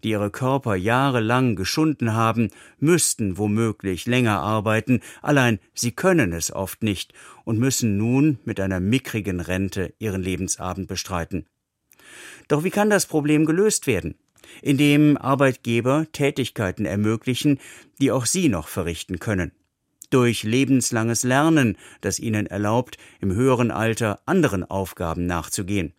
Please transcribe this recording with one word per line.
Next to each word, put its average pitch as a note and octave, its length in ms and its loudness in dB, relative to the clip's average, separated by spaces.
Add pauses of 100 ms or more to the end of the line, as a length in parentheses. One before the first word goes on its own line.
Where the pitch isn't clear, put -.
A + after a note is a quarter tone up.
die A#2 60 -2
ihre G#2 200 -2
Körper B2+ 460 -2
jahrelang A#2+ 800 2
geschunden A#2 580 0
haben, A2+ 360 2 (300)
müssten B2+ 580 0
womöglich G#2 680 -2
länger A#2+ 340 2
arbeiten, A2 640 0 (200)
allein B2+ 380 2 (140)
sie A#2+ 180 -4
können E3 400 2
es E2 200 -6
oft - 320 -8
nicht G#2 300 -4 (300)
und A2+ 160 -2
müssen A#2+ 380 0
nun B2+ 480 2
mit A2 140 -6
einer F#2+ 200 -2
mickrigen G2+ 600 -2
Rente F2+ 580 -4
ihren F#2+ 240 -4
Lebensabend F#2 680 -6
bestreiten. F2 600 -6 (1000)
Doch D3+ 160 0
wie F#3+ 60 0
kann G#3 180 2
das G3+ 160 2
Problem D3+ 400 2
gelöst F#3+ 420 0
werden? F2+ 280 -2 (460)
Indem D3 560 4
Arbeitgeber C3 920 0
Tätigkeiten A#2 760 -2
ermöglichen, A2+ 720 0 (400)
die C#3 120 2
auch B2 140 0
sie F3+ 240 0
noch F2 180 -4
verrichten E2+ 520 -6
können. F#2 340 -2 (560)
Durch A#2+ 340 2
lebenslanges A#2 800 0
Lernen, C3+ 520 2 (260)
das G2+ 180 -4
ihnen G#2+ 260 -2
erlaubt, G#2+ 520 -2 (220)
im F#2+ 140 -2
höheren B2 380 2
Alter A2 560 -2
anderen C#3+ 360 2
Aufgaben F2 600 -4
nachzugehen. F2 720 -4